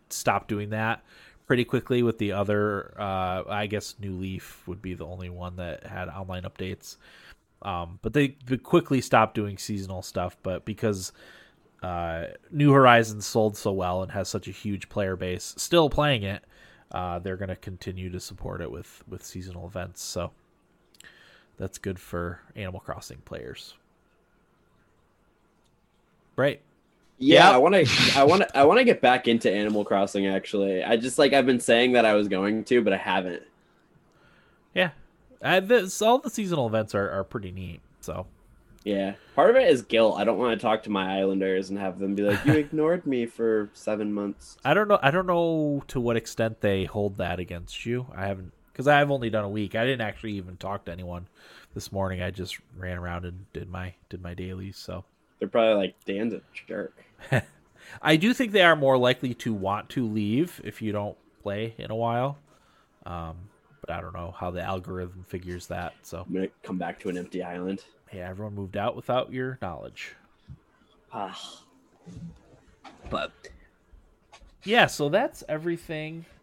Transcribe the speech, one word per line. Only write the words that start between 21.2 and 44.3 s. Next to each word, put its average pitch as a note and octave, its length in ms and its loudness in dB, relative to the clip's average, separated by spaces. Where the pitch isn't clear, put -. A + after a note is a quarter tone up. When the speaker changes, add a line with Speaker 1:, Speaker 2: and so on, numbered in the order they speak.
Speaker 1:
that's F#2+ 200 -10
good F#2+ 220 -8
for F2 420 -8
Animal F#2 240 -10
Crossing - 460 -14
players. - 480 -14
Right. C3+ 260 0
Speaker 2:
Yeah, D3 300 10
Speaker 3:
Yep. G3+ 60 10
Speaker 2:
I - 40 6
wanna, E3+ 260 6
Speaker 3:
<laughs> B2+ 160 4
Speaker 2:
I C#3 80 8
wanna, F3+ 320 8
I C#3 80 8
wanna G#3 220 8
get G#3 160 4
back B2 260 6
into A2+ 240 4
Animal G#2 320 0
Crossing, G2 440 0
actually. F#2+ 560 0
I A2+ 140 2
just, B2 220 -2
like, C#3 140 6
I've C3+ 120 6
been B2+ 140 4
saying B2 340 6
that A#2 120 8
I G#2+ 80 6
was G#2 140 4
going G2+ 380 0
to, A#2+ 160 4
but G2+ 120 2
I F#2+ 40 2
haven't. F#2 460 -4
Speaker 1:
Yeah. F#3 180 2
Uh, E3+ 180 4
this, G#3 420 2
all A#3+ 180 6
the C#4+ 100 -8
seasonal F3 380 -2
events G#2+ 280 0
are, G2+ 160 0
are F#2+ 120 -2
pretty G2 280 -8
neat, F#2 300 -12
so. F2+ 240 -8
Speaker 2:
Yeah. G2 300 -2
Part F3+ 140 8
of B3 80 6
it C4 100 6
is C#3+ 140 6
guilt. A2 360 4
I G2+ 60 0
don't G#2 140 2
wanna A#2 180 0
talk A2 280 0
to G#2+ 60 -8
my F#2+ 300 -2
Islanders F#2+ 500 0
and G2 80 -6
have F#2+ 220 -6
them G2 160 -2
be G2+ 80 0
like, G2+ 220 0
"You D3+ 80 6
Speaker 1:
<laughs> D#3 40 4
Speaker 2:
ignored D#3 480 0
me B2+ 200 0
for A2 480 -2
seven G#2+ 400 -4
months." - 500 -8